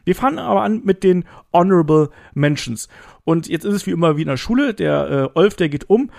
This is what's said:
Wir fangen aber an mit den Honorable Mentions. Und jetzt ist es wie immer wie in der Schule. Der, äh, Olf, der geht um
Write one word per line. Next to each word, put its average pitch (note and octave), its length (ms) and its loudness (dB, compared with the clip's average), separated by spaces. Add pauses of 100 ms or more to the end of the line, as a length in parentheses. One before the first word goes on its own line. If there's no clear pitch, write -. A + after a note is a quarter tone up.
Wir F3+ 120 0
fangen - 220 -2
aber G3+ 240 0
an G#3+ 220 -2
mit F#3+ 200 0
den F3+ 200 2 (280)
Honorable E3 580 2 (240)
Mentions. C#3+ 560 -4 (340)
Und E3 240 0
jetzt E3+ 160 -6
ist G3+ 100 -2
es G3 140 -6
wie F#3+ 40 -2
immer E3 260 0
wie D#3+ 60 -2
in D#3 40 -8
der C3+ 100 -2
Schule. A#3+ 380 -2
Der, C#3 580 -2
äh, E3 60 0
Olf, G3+ 160 4
der E3 140 -2
geht C#3+ 200 -6
um A#3 300 2